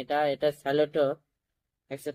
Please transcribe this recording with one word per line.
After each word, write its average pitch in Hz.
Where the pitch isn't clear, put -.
এটা, 147
এটা 151
স্যালুটো 147
একশো 139